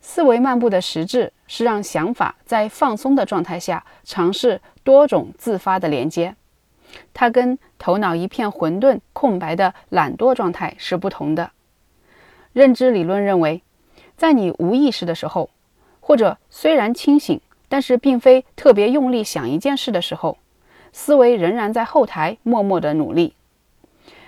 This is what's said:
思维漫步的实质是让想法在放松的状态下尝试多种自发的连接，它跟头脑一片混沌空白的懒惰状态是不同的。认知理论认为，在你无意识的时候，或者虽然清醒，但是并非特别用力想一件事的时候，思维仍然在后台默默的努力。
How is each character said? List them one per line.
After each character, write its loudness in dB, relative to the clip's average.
思 -4
维 4
漫 0
步 0
的 0
实 -6
质 -4
是 -8
让 0
想 -4
法 -4
在 -2
放 -2
松 0
的 2
状 -4
态 -8
下 -8
尝 -2
试 0
多 6
种 -2
自 -4
发 -2
的 -4
连 -2
接， -4
它 0
跟 0
头 -2
脑 -2
一 -4
片 -6
混 -4
沌 2
空 -2
白 -6
的 0
懒 -2
惰 2
状 -4
态 -10
是 -8
不 -6
同 -6
的。 -6
认 6
知 2
理 0
论 -2
认 0
为， -2
在 2
你 2
无 0
意 2
识 -8
的 -4
时 -10
候， -6
或 2
者 0
虽 -2
然 0
清 2
醒， -4
但 -2
是 0
并 0
非 6
特 6
别 4
用 0
力 -2
想 -6
一 -2
件 -2
事 -8
的 -2
时 -8
候， -6
思 0
维 6
仍 0
然 -4
在 -2
后 2
台 -6
默 0
默 0
的 -2
努 -2
力。 0